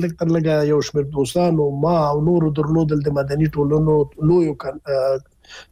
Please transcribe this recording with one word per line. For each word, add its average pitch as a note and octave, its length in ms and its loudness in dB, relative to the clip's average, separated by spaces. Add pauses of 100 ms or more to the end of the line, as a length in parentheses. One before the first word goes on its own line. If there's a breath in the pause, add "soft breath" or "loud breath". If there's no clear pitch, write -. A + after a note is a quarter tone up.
لږ E3+ 160 -4
تر E3+ 80 -2
لږه D#3+ 280 2 (180)
یو C#3+ 80 2
شمېر D3 220 -2
دوستانو، D3+ 640 0
ما D3 260 0 (140)
او D3 120 -2
نورو E3 280 2
درلودل D3+ 500 0
د C#3+ 100 -2
مدني C#3+ 360 0
ټولنو D3+ 580 2 (240)
لویو E3 260 2
کن-، - 340 -10
آه، C3+ 300 0 (540 loud breath)